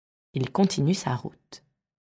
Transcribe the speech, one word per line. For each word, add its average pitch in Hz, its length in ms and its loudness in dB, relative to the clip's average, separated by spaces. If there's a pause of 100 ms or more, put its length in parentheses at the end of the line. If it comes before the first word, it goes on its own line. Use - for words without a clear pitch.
(340)
Il 131 180 -2
continue 185 440 2
sa - 200 -2
route, - 480 -12 (380)